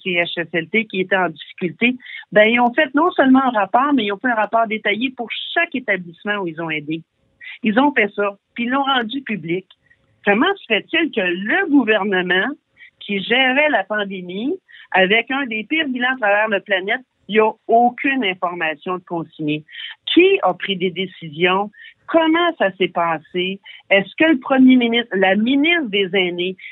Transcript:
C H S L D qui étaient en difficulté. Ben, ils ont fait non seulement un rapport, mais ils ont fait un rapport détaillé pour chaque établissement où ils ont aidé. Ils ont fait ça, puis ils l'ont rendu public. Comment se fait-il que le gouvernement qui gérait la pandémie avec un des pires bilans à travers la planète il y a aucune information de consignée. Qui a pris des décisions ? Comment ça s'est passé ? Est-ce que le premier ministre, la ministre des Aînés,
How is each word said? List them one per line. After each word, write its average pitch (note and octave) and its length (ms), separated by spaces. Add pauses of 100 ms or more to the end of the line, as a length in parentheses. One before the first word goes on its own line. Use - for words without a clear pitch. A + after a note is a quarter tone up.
C F#3 120
H F3 260
S D#3+ 120
L E3 160
D A3 180
qui G3 140
étaient F#3 140
en F#3 140
difficulté. E3+ 680 (380)
Ben, G#3+ 160
ils A#3+ 100
ont A#3+ 160
fait D#4 180
non E4 200
seulement C4+ 320
un C4 120
rapport, A#3+ 380
mais A3+ 120
ils G3+ 60
ont G3 60
fait B3+ 140
un - 20
rapport A3 320
détaillé G#3+ 440
pour A3+ 180 (260)
chaque E4+ 220
établissement G3 600
où F#3+ 100
ils D#3+ 120
ont E3 100
aidé. D#3 340 (580)
Ils G#3+ 160
ont C#4+ 140
fait G#3 240
ça, G3+ 200 (180)
puis A#3 100
ils A#3 60
l'ont C4+ 120
rendu C4 400
public. F3+ 440 (580)
Comment A#3+ 320
se - 100
fait-il C4+ 460
que A3 80
le G#3 500
gouvernement G3+ 800 (500)
qui G3+ 240
gérait C4 480
la G#3 140
pandémie G3+ 760 (320)
avec G3 400
un C4+ 160
des A3 180
pires D#4 240
bilans B3 280
à - 20
travers G#3 300
la G3+ 120
planète G3+ 420 (260)
il G3+ 80
y G#3+ 40
a A3 100 (160)
aucune A#3+ 580
information F3+ 760
de F3+ 60
consignée. D#3 600 (500)
Qui F#4+ 280
a F#3 120
pris F#3+ 220
des F#3 140
décisions ? F3+ 800 (360)
Comment E4 520
ça G3 200
s'est F#3 100
passé ? F3+ 720 (320)
Est-ce G3 260
que D#4+ 140
le C#4 80
premier C4 380
ministre, A#3 360
la F#3+ 220
ministre C#4 540
des G3 260
Aînés, F3+ 420 (160)